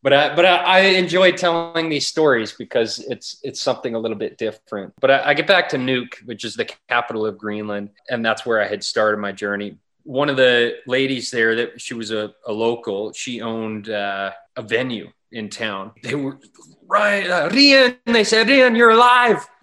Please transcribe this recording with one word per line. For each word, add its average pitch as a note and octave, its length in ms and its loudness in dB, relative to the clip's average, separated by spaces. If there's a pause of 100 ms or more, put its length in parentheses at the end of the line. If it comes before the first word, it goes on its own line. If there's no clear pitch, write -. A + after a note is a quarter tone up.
But C#3+ 120 2
I, C#3+ 220 2
but E3+ 80 4
I, F3+ 140 6
I F3+ 220 4
enjoy F#3 540 4
telling E3+ 560 -2
these D3 180 -4
stories C3 440 2
because A2+ 460 -4
it's, - 460 -12
it's C3+ 180 -10
something B2 320 -4
a A2+ 60 -4
little A2 180 -6
bit G2+ 220 -8
different. G#2+ 600 -8
But C3+ 120 4
I, C3+ 180 2
I D3 60 4
get D3+ 100 -2
back F3+ 240 4
to D3 80 -4
Nuuk, B2+ 480 -4
which A#2 200 -12
is A2 100 -10
the A2+ 120 -4 (220)
capital A#2 380 -2
of G2 100 -6
Greenland. G#2 540 -8 (180)
And A#2 160 -4
that's A2 180 0
where A2+ 160 0
I G2+ 80 0
had G2+ 160 -6
started G#2+ 340 0
my G2+ 140 -6
journey. G2+ 460 -8 (240)
One C#3+ 280 -2
of C#3 80 -2
the B2 400 4 (100)
ladies C3 420 -2
there, A2+ 260 2
that A#2 240 -6
she - 140 -12
was A2+ 180 -10
a, G#2+ 220 -6 (140)
a A#2 40 -6
local, A2 640 -4
she A#2+ 280 -10
owned, A2 480 -8
uh, G2 420 -6 (240)
a B2+ 80 -10
venue A#2 480 -4 (200)
in A2 180 -10
town. G#2 420 -8 (120)
They A#2 120 -8
were, C#3 240 -8 (480)
"Right, G3+ 400 0
uh, F3 220 0
Rian," C4 560 4
they A#3 180 2
said, A3 240 2
"Rian, B3+ 300 4
you're A#3 140 6
alive." A#3+ 560 4 (160)